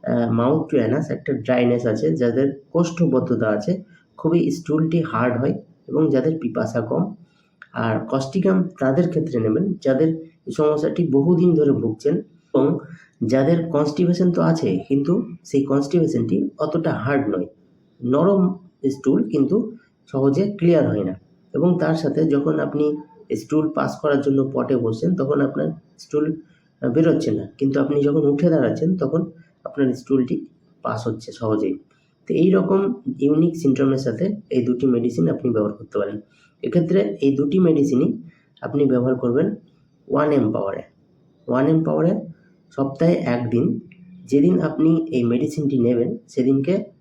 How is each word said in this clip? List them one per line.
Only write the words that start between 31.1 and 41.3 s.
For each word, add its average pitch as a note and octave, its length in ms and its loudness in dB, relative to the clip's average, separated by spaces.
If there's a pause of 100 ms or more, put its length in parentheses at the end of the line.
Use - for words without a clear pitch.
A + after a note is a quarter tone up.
সহজেই। G#2+ 420 -2 (540)
তো C3+ 60 -4
এই F3 180 4
রকম F#3+ 420 0 (260)
ইউনিক D#3 360 2
সিমটমের C3+ 420 0
সাথে C3+ 380 -4 (140)
এই B2 160 0
দুটি B2 220 0
মেডিসিন B2 420 0
আপনি - 200 -2
ব্যবহার G#2 240 0
করতে - 260 -8
পারেন। G#2 220 -6 (420)
এক্ষেত্রে F#3 580 0
এই C#3 140 2
দুটি D3+ 240 0
মেডিসিনই C#3+ 580 2 (440)
আপনি C3+ 240 -2
ব্যবহার B2+ 300 2
করবেন B2+ 400 -2 (520)
ওয়ান D3+ 240 0
এম A#2 200 2
পাওয়ারে। G2 300 -4 (680)